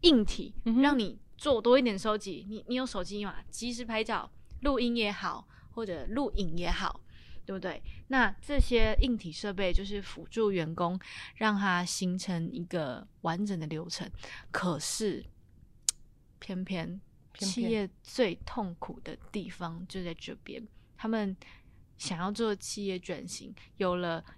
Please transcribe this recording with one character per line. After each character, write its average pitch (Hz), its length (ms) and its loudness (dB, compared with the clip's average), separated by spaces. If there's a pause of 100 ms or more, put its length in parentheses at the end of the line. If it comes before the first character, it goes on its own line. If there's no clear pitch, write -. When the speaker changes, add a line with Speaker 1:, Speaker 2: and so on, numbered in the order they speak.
Speaker 1:
硬 285 220 10
体， - 300 0 (120)
Speaker 2:
嗯 226 100 4
哼。 254 60 8
Speaker 1:
让 285 160 6
你 202 200 0 (200)
做 254 240 4
多 240 160 10
一 285 40 8
点 226 160 2
收 214 200 2
集。 190 320 -8
你， 214 180 -8
你 247 80 -2
有 254 100 0
手 214 180 -4
机 208 220 -6
嘛， 190 100 -6 (140)
及 240 240 -6
时 233 100 -8
拍 220 200 -2
照、 214 260 -4 (320)
录 269 180 4
音 240 160 2
也 214 160 2
好， - 360 -6 (240)
或 226 140 -6
者 165 220 -6
录 247 280 0
影 170 220 2
也 175 140 0
好， - 300 -2 (440)
对 196 80 -6
不 190 60 -6
对？ 175 220 -6 (260)
那 247 240 6 (100)
这 285 180 2
些 220 420 6
硬 247 160 2
体 175 140 -8
设 202 220 -6
备 185 200 2
就 180 100 2
是 202 180 -4
辅 - 280 -12
助 220 220 2
员 165 220 0
工， 175 260 0 (360)
让 214 220 2
他 185 260 2
形 180 340 0
成 170 340 -2
一 208 140 -6
个 151 420 -4 (140)
完 170 240 0
整 196 140 -2
的 156 80 -4
流 160 220 -4
程。 170 200 -6 (420)
可 175 280 0
是， 180 460 -2 (1120)
偏 185 240 -6
偏 180 240 -4
Speaker 2:
偏 180 120 -10 (340)
偏。 294 180 -4
Speaker 1:
企 247 120 -2
业 220 260 0 (120)
最 214 340 0 (100)
痛 185 340 -4
苦 - 220 -10
的 - 160 -12 (140)
地 185 180 -6
方 170 380 -8
就 185 160 -8
在 170 100 -6
这 - 300 -10
边， - 220 -10 (300)
他 - 120 -6
们 214 280 0 (600)
想 170 220 -6
要 185 120 -2
做 214 240 0
企 - 300 -8
业 190 120 -2
转 180 300 -8
型， - 260 -12 (240)
有 180 200 2
了 170 260 -2 (140)